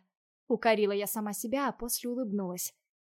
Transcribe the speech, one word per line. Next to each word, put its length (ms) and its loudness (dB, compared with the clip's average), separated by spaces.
укорила 460 4
я 140 0
сама 260 -4
себя, 360 -2
а 40 0
после 380 -6
улыбнулась. 640 -4